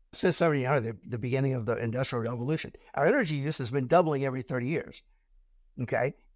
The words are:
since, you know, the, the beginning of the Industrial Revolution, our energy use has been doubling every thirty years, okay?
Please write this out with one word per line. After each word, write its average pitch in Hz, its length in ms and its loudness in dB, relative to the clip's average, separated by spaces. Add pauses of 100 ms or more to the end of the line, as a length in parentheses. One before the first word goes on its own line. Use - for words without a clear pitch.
(120)
since, - 300 0
you 151 220 4
know, 135 160 2
the, 110 180 -4 (100)
the 120 120 -6
beginning 131 340 0
of 117 140 -4
the 117 100 0
Industrial 120 460 -2
Revolution, 123 500 -4 (220)
our 139 100 2
energy 190 300 2
use 143 240 -2
has 123 100 -4
been 131 160 0
doubling 143 400 4
every 131 160 -4
thirty 127 240 -4
years, - 380 -4 (800)
okay? 123 320 0 (200)